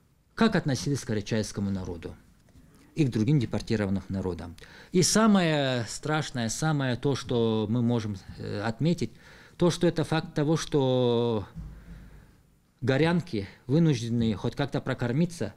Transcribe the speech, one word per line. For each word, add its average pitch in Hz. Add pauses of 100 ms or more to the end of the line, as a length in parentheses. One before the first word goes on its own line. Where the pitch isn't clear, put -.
(360)
как 220
относились 143
к -
карачаевскому 104
народу 90 (800)
и 160
к 131
другим 113
депортированным 101
народам. 90 (360)
И 180
самое 156
страшное, 147
самое 139
то, 131
что 113
мы 117
можем, 113 (220)
э, 104
отметить, 123 (480)
то, 175
что -
это 160
факт -
того, 156
что 120 (1300)
горянки, 135 (180)
вынужденные 120
хоть 120
как-то 139
прокормиться, 123